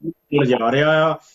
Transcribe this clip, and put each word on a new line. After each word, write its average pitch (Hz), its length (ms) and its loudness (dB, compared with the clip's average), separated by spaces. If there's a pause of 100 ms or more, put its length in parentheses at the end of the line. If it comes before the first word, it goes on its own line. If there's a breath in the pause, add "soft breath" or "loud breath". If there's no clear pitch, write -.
ਹੁਣ - 380 -4
ਜਾ 120 280 0
ਰਿਹਾ 156 400 2
ਆ। 156 40 -6 (180 soft breath)